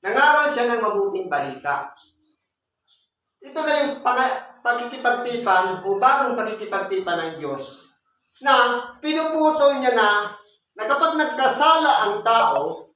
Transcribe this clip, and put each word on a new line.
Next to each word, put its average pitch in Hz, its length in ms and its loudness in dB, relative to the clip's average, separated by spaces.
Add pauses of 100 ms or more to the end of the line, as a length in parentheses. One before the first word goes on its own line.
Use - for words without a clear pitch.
nangaral 285 480 2
siya 240 260 -2
ng 226 60 -2
mabuting 196 480 -4
balita. 139 640 -6 (1500)
Ito 277 240 -10
na 302 120 2 (120)
yung - 60 -4 (100)
pag-, 254 640 -2
pagkikipagtipan 240 1200 -2
o 196 180 -2
bagong 262 320 2
pagkikipagtipan 196 840 -6
ng 160 180 -8
Diyos - 560 -12 (480)
na 247 380 4 (180)
pinuputol 311 800 2
niya 254 160 2
na, 208 400 0 (380)
na - 160 -6
kapag 320 320 0
nagkasala 302 720 2 (160)
ang 208 160 -4
tao - 720 0